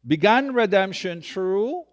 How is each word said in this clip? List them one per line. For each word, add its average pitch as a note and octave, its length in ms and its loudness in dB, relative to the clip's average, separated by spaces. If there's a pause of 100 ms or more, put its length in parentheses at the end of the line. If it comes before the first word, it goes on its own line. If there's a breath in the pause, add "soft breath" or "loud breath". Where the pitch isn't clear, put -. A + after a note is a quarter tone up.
began G#3 480 2
redemption F#3+ 640 0
through G3+ 720 -4